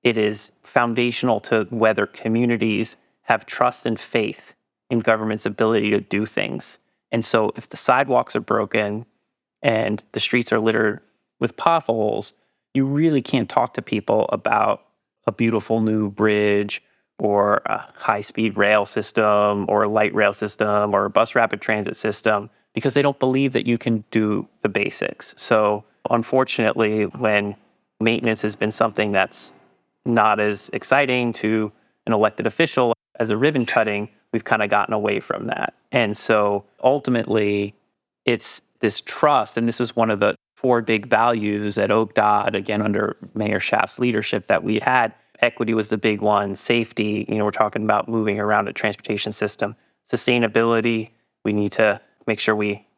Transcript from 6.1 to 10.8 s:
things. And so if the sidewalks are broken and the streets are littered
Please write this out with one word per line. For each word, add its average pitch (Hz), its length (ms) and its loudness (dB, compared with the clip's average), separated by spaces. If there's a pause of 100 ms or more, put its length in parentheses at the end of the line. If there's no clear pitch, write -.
things. - 540 -8 (340)
And 113 100 -2
so 110 340 0
if - 120 -16
the - 80 -12
sidewalks 127 580 0
are 117 60 -2
broken 107 640 -2 (560)
and 110 420 0 (100)
the - 80 -4
streets - 300 0
are 117 100 2
littered 110 400 0 (400)